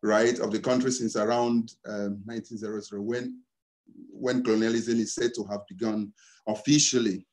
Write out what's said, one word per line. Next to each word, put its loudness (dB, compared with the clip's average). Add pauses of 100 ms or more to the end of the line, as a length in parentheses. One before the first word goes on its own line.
right, 4
of 0
the 0
country 2
since -2
around, 2 (140)
um, -4
nineteen -10
zero -6
zero, -8
when, -4 (680)
when 0
colonialism 2
is 0
said 0
to -4
have -6
begun -2 (360)
officially. 2